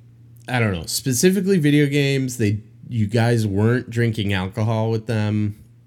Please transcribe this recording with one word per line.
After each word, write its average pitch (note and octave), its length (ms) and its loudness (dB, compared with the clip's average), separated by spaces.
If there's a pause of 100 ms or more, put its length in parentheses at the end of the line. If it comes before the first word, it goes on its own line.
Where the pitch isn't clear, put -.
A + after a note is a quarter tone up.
(480)
I B2 120 0
don't G#2+ 140 2
know. E2 120 -6
Specifically F#3 760 0
video D3 280 4
games, C#3 500 0
they, G#2 240 0 (280)
you A2 180 -2
guys A2+ 380 2
weren't A2 440 0
drinking A2+ 440 -2
alcohol A2 580 -2
with A2+ 160 -4
them. G#2+ 540 -2 (240)